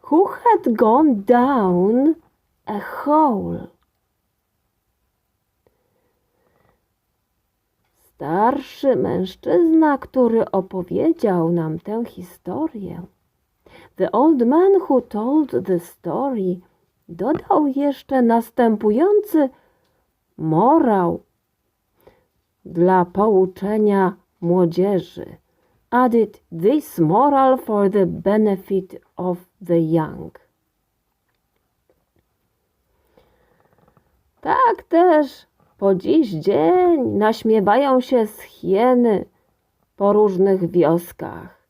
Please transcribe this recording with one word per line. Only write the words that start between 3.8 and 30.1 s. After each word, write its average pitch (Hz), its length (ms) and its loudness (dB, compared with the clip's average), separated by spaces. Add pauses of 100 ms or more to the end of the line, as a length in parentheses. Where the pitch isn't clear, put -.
Starszy 233 960 -2
mężczyzna, 302 1000 0
który 226 520 0
opowiedział 190 1000 -2
nam 160 260 -4
tę 220 260 -8
historię, 185 1000 -12 (920)
the - 160 -4
old 269 340 2
man 349 260 4 (160)
who 262 120 2
told 247 500 -2 (160)
the 185 120 0
story, 185 840 -6 (480)
dodał 285 580 -2
jeszcze 277 560 -2
następujący 240 1300 0 (880)
morał 185 840 2 (1400)
dla 180 400 0
pouczenia 196 1120 0 (240)
młodzieży. 180 960 -2 (540)
Added 233 520 0 (200)
this 277 360 -2
moral 262 600 2
for 202 320 -2
the 196 160 2
benefit 190 920 -2 (160)
of 180 220 -6 (280)
the 170 140 0
young. 156 600 -4 (4000)